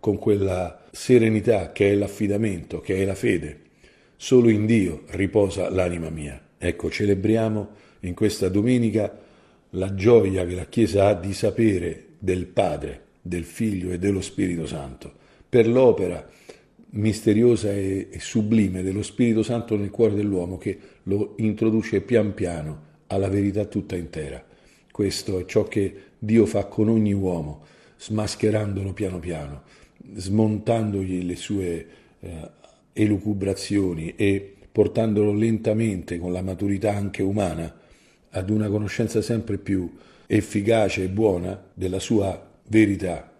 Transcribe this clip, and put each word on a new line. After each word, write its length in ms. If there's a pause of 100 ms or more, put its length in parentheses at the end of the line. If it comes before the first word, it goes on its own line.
con 160
quella 720
serenità 800
che 200
è 40
l'affidamento, 840
che 160
è 80
la 100
fede. 460 (560)
Solo 320
in 160
Dio 460
riposa 580
l'anima 400
mia. 320 (160)
Ecco, 340
celebriamo 800 (320)
in 120
questa 360
domenica 720 (500)
la 260
gioia 500
che 100
la 100
Chiesa 420
ha 60
di 200
sapere 720 (120)
del 260
Padre, 580 (180)
del 240
Figlio 460
e 80
dello 200
Spirito 460
Santo, 480 (340)
per 180
l'opera 600 (640)
misteriosa 840
e, 380
e 100
sublime 640
dello 180
Spirito 420
Santo 340
nel 140
cuore 240
dell'uomo 420
che 200 (260)
lo 340
introduce 640
pian 320
piano 500 (240)
alla 220
verità 360
tutta 300
intera. 480 (480)
Questo 480
è 60
ciò 180
che 320 (220)
Dio 280
fa 200
con 240
ogni 240
uomo, 500 (340)
smascherandolo 960
piano 260
piano, 440 (520)
smontandogli 1080
le 120
sue, 520 (320)
eh, 300 (440)
elucubrazioni 1200
e 400 (160)
portandolo 600
lentamente, 840
con 140
la 100
maturità 540
anche 280
umana, 500 (560)
ad 200
una 200
conoscenza 520
sempre 360
più 340 (340)
efficace 760
e 60
buona 520 (120)
della 260
sua 520 (160)
verità 720